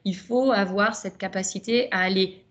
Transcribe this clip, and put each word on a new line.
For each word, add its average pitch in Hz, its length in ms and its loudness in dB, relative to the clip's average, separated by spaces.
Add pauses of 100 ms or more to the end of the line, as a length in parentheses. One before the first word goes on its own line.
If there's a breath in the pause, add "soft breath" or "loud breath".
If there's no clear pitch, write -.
il 190 100 -2
faut 254 380 0
avoir 202 420 2
cette - 220 -10
capacité 196 760 -2
à 190 80 0
aller 190 520 0